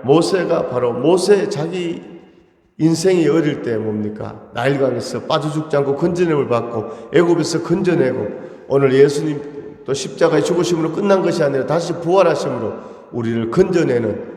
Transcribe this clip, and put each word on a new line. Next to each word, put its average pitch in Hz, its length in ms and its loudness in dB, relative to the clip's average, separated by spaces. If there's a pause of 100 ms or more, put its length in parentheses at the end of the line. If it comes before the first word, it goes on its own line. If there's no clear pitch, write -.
모세가 165 640 2
바로 123 240 -2
모세 175 560 2
자기 165 520 -6 (760)
인생이 165 500 2
어릴 151 360 2
때 117 140 -2
뭡니까? 107 640 -6 (140)
나일강에서 123 680 0
빠져 151 280 0
죽지 151 260 -2
않고 139 200 0
건져냄을 165 500 0
받고 117 680 -4
애굽에서 170 520 2
건져내고 147 640 0 (400)
오늘 135 260 4
예수님 147 460 4 (440)
또 127 80 -4
십자가의 156 520 0
죽으심으로 170 480 0
끝난 196 300 2
것이 170 200 0
아니라 139 240 0
다시 170 280 -2
부활하심으로 147 760 0 (380)
우리를 113 400 -2
건져내는 135 720 0 (140)